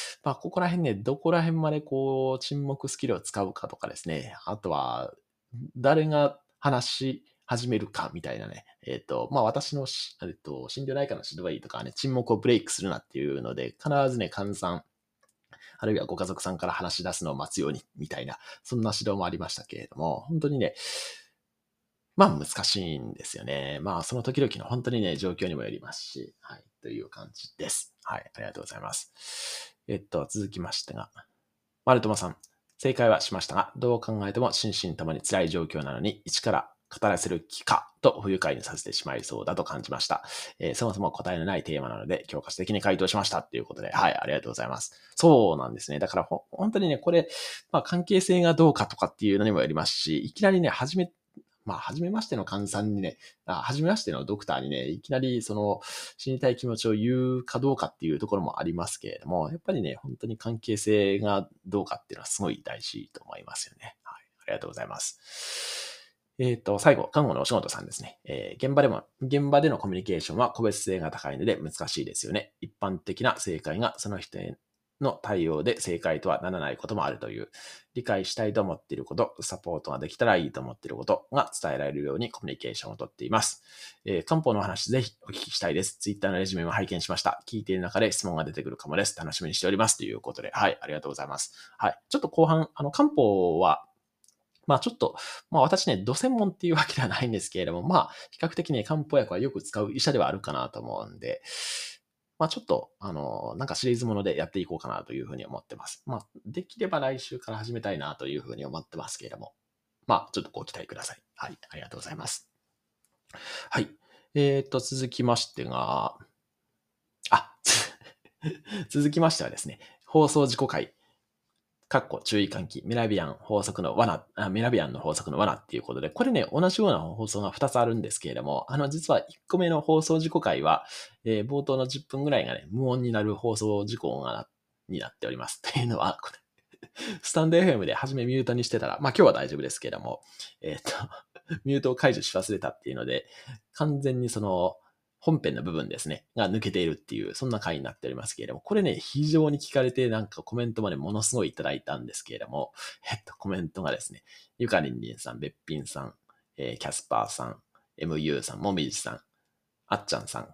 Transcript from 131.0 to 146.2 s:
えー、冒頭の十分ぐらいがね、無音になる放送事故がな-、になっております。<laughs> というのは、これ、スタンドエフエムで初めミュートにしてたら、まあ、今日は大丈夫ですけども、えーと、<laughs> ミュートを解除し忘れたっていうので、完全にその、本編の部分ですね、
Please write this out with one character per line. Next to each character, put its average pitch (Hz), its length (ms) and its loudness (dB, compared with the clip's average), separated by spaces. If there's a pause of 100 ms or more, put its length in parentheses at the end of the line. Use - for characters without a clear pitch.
え 110 180 2
ー、 107 40 -2
冒 139 160 -2
頭 139 140 2
の 131 100 2
十 135 140 -6
分 139 240 -6
ぐ 151 60 2
ら 127 100 4
い 60 60 -2
が 62 80 -4
ね、 - 180 -10
無 127 180 2
音 127 120 2
に 120 100 2
な 107 100 2
る 104 140 0
放 110 180 0
送 104 300 2
事 110 140 -4
故 67 220 -2
が 62 120 -4
な-、 55 160 -8 (400)
に 90 100 -4
な - 100 -8
っ - 80 -20
て - 120 -6
お - 20 -4
り 64 60 -6
ま 62 100 -8
す。 - 160 -10
<laughs> - 0 -
と - 160 -2
い 123 60 2
う - 20 2
の 113 120 0
は、 - 220 0
こ - 120 -12
れ、 - 560 -20 (340)
ス - 100 -4
タ 160 120 4
ン 160 60 4
ド 165 60 8
エ 175 60 8
フ 185 80 6
エ 135 60 6
ム 98 100 0
で 64 80 2
初 135 220 -4
め 120 100 0
ミ 127 80 2
ュ 131 60 4
ー 127 40 2
ト 123 80 0
に 120 120 2
し - 40 -2
て 113 120 0
た 69 80 -2
ら、 50 120 -4
ま 139 100 2
あ、 - 60 0
今 - 20 -6
日 208 40 12
は 135 100 10
大 - 160 0
丈 - 80 -6
夫 71 60 -4
で 67 80 -4
す - 80 -6
け - 120 -8
ど - 100 -8
も、 - 220 -8 (400)
え 73 160 -6
ー - 40 -20
と、 - 80 -6 (440)
<laughs> - 300 -10
ミ 139 100 2
ュ 139 40 4
ー - 20 -6
ト 127 120 2
を - 20 0
解 131 200 6
除 - 80 -2
し - 140 -2
忘 92 140 0
れ 98 80 0
た 65 120 -4
っ - 100 -14
て - 100 -8
い 67 40 -4
う - 20 -6
の 57 80 -4
で、 64 240 -2 (460)
完 151 260 2
全 131 200 2
に 123 80 0
そ 110 120 -4
の、 92 360 2 (500)
本 160 160 6
編 67 140 0
の 57 80 -6
部 87 80 -4
分 71 160 -2
で 50 100 -8
す - 100 -8
ね、 - 160 -8 (120)